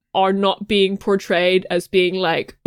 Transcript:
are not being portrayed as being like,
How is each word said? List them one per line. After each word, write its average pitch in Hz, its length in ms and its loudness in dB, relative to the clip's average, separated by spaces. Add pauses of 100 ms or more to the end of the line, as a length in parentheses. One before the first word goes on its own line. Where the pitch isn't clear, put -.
(140)
are 190 180 2
not 196 340 -2
being 196 300 2
portrayed 185 720 0
as 175 200 -4
being 180 260 2
like, 170 420 -4 (100)